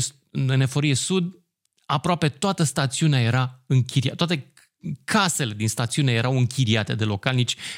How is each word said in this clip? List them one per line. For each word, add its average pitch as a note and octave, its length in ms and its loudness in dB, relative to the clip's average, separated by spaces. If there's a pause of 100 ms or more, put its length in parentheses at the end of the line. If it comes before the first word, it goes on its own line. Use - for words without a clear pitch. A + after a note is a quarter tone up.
(320)
în C3+ 300 2
Eforie C#3 340 0
Sud, F#3 420 -2 (480)
aproape D#3 440 0
toată F#3+ 340 -2
stațiunea C#3 580 0
era B2+ 440 0
închiriată, C3 600 0
toate D#3+ 280 -4 (500)
casele E3 500 0
din G#2+ 140 -2
stațiune B2+ 440 0
erau B2 260 2
închiriate A#2 580 2
de A2 80 -2
localnici A#2 520 0 (220)